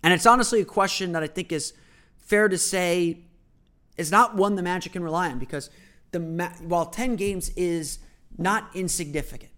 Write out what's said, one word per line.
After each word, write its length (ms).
And 100
it's 140
honestly 340
a 60
question 460
that 100
I 40
think 240
is 220
fair 320
to 80
say 640
is 140
not 240
one 200
the 80
Magic 300
can 100
rely 280
on, 80
because 320
the 100
Ma-, 400
while 260
ten 300
games 400
is 440
not 380
insignificant 840